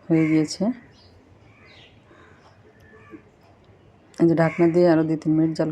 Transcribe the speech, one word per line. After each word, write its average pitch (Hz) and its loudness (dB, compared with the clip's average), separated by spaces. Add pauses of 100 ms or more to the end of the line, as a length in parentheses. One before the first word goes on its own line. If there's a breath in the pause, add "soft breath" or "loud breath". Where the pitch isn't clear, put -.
হয়ে 160 0
গিয়েছে। 156 -2 (3500)
এই 165 4
যে 165 2
ঢাকনা 165 0
দিয়ে 175 4
আরও 160 2
দুই 160 -4
তিন 156 -2
মিনিট 160 0
জাল 160 -4